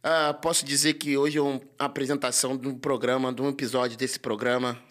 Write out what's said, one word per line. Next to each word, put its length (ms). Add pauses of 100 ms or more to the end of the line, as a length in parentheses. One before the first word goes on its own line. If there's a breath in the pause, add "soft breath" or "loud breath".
Ah, 320
posso 280
dizer 300
que 240
hoje 220
é 40
um, 160 (200)
a 80
apresentação 680
de 140
um 100
programa, 540
de 80
um 80
episódio 480
desse 240
programa 580 (120)